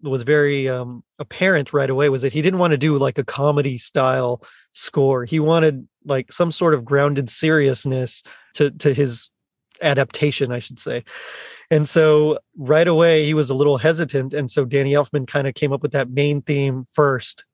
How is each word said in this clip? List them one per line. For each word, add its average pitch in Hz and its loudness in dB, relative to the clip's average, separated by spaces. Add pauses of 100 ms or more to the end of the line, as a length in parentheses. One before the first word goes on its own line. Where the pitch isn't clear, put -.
was 135 -4
very, 143 0
um, 123 -6 (160)
apparent 165 -2
right 139 0
away 139 2
was 131 -2
that 135 -2
he 156 -2
didn't 185 0
wanna 170 2
do, 147 2
like, 135 0
a 135 -2
comedy 139 0
style 131 -2 (320)
score. 135 0
He 156 -2
wanted, 156 2 (180)
like, 135 -4
some 170 0
sort 165 2
of 127 0
grounded 143 0
seriousness 135 0 (340)
to, 143 2
to 143 0
his 123 -4 (520)
adaptation, 139 0
I 123 -6
should 120 -18
say. 123 -8 (680)
And 151 2
so 151 4 (180)
right 156 2
away, 165 4
he 151 0
was 147 0
a 135 0
little 143 2
hesitant. 147 0
And 143 -4
so 139 0
Danny 139 0
Elfman 143 0
kinda 139 -4
came 143 -2
up 139 -4
with 131 -4
that 135 -2
main 143 0
theme 135 -2
first, 139 -2